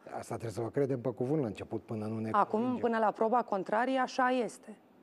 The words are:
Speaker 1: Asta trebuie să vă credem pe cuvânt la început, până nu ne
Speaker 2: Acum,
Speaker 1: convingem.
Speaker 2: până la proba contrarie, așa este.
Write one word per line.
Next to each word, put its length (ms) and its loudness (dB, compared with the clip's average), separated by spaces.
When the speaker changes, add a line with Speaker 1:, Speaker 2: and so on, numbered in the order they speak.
Speaker 1:
Asta 280 -8
trebuie 180 -6
să 100 -4
vă 80 -2
credem 320 2
pe 80 -2
cuvânt 320 0
la 60 0
început, 340 -6
până 240 -4
nu 140 -2
ne 120 -2
Speaker 2:
Acum, 280 4
Speaker 1:
convingem. 300 0
Speaker 2:
până 100 0
la 120 4
proba 320 2
contrarie, 560 0
așa 300 2
este. 480 -2